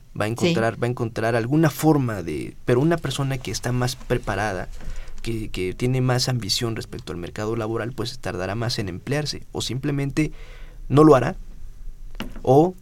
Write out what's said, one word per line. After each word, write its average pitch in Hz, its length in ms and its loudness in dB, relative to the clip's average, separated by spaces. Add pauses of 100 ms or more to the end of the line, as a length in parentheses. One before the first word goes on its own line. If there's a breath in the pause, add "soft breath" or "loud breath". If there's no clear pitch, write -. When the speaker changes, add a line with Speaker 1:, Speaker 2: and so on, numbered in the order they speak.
(180)
Speaker 1:
Va 104 60 0
a 107 40 0
Speaker 2:
Sí. 110 40 -2
Speaker 1:
encontrar, 113 500 2
va 120 40 2
a 120 40 2
encontrar 117 460 0
alguna 143 320 4
forma 135 540 2
de, 71 420 -6
pero 123 160 4
una 165 160 4
persona 135 420 -2
que 123 120 -6
está - 220 -4
más 123 240 0
preparada, 104 720 -2 (520 loud breath)
que, 110 300 -4
que 90 240 -2
tiene 127 260 0
más 127 280 2
ambición 113 480 -2
respecto - 360 -10
al 85 60 -6
mercado 107 380 -4
laboral, 113 360 -2
pues 113 280 -6
tardará 92 340 -4
más 113 240 -2
en 101 100 -4
emplearse, 135 540 -4 (100)
o - 80 -4
simplemente 139 720 -2 (560 loud breath)
no 135 160 8
lo 151 120 12
hará, 147 180 2 (1080)
o 156 400 6